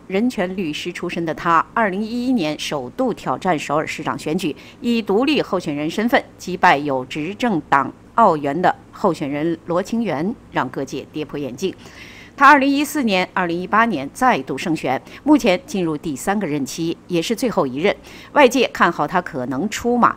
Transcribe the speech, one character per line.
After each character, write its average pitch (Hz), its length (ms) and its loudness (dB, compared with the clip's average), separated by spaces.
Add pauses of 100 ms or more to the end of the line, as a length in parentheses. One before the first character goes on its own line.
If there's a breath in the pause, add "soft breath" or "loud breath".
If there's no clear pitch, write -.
人 202 200 0
权 185 260 -4
律 185 160 -4
师 175 220 -8
出 175 160 -8
身 175 160 -4
的 165 80 -4
他， 165 400 2
二 226 160 0
零 190 140 -4
一 240 240 -4
一 262 60 2
年 151 260 0
首 131 320 -6
度 240 240 -2
挑 131 240 -4
战 160 200 0
首 143 180 -2
尔 156 100 0
市 - 160 -8
长 139 160 -4
选 156 180 -4
举， 175 180 -2 (280 loud breath)
以 233 180 0
独 220 240 2
立 285 160 2
候 185 180 -2
选 165 160 -4
人 151 140 -4
身 208 200 -2
份 247 140 4 (140)
击 - 200 -8
败 175 200 6
有 139 300 -2
执 156 280 -6
政 202 360 0
党 135 200 2 (260)
奥 202 200 6
元 143 240 -2
的 180 140 4 (160)
候 180 240 0
选 147 160 -6
人 151 260 -2 (100)
罗 175 140 0
清 226 220 -4
源， 170 320 -2 (160)
让 135 180 -2
各 139 160 -6
界 135 280 -10
跌 151 120 -6
破 147 140 -10
眼 131 160 -6
镜。 180 180 -4 (640 loud breath)
他 269 120 8
二 294 100 10
零 269 100 4
一 285 160 2
四 285 200 -2
年、 214 280 2
二 185 140 0
零 170 120 -2
一 180 80 -6
八 208 180 4
年 151 280 -4
再 226 300 2
度 135 160 -6
胜 160 160 -2
选， 135 260 -2 (220 loud breath)
目 294 160 4
前 185 280 2
进 185 180 -4
入 160 120 -2
第 147 200 -6
三 202 220 -2
个 196 80 -4
任 143 200 -2
期， 165 400 -4
也 170 160 0
是 220 120 -2
最 240 140 -2
后 185 160 2
一 131 140 -4
任。 175 160 2 (380 loud breath)
外 285 140 6
界 254 260 4
看 190 180 2
好 160 160 -2
他 180 160 0
可 127 240 -6
能 139 240 -4
出 240 260 -2
马 214 200 2